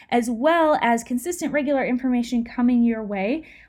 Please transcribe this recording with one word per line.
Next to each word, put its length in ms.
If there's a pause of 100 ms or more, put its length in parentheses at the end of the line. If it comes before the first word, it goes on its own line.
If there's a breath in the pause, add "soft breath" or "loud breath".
(100 loud breath)
as 180
well 540
as 220
consistent, 480
regular 320
information 580
coming 400
your 220
way, 400 (240 loud breath)